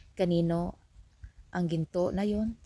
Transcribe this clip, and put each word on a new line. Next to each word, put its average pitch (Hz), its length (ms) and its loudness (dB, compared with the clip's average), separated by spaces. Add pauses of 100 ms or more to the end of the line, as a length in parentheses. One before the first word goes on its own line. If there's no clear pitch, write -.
(200)
kanino 170 560 2 (800)
ang 175 160 0
ginto 170 400 0
na 202 160 -2
yun? 214 400 -2